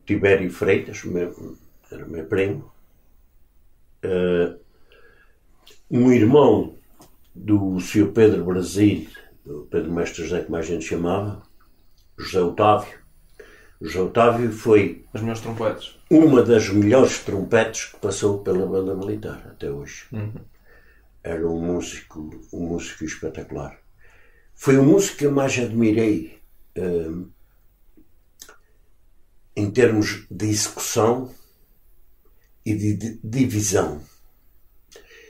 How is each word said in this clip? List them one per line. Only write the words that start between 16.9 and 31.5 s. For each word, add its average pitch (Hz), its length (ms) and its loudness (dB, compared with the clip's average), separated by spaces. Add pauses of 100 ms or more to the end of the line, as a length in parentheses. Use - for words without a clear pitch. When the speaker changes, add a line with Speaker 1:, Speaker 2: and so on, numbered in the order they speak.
Speaker 1:
trompetes - 680 -2
que - 140 -20
passou 101 400 -2
pela 92 260 -2
banda 95 300 -2
militar 98 560 -8
até - 200 -10
hoje. 71 400 -14
Speaker 2:
Uhum. 110 220 -8 (880)
Speaker 1:
Era 82 240 -4
um 82 140 -4
músico, 85 680 -8 (220)
um 87 160 -8
músico 82 380 -8
espetacular. 76 720 -12 (760)
Foi 135 240 2
o 139 60 6
músico 196 340 4
que 143 80 -4
eu 139 60 2
mais 135 260 0
admirei, 110 840 0 (380)
hum, 87 520 -6 (2250)
em 104 160 -2
termos 110 580 2
de 110 180 -6
execução 117 840 -2 (1300)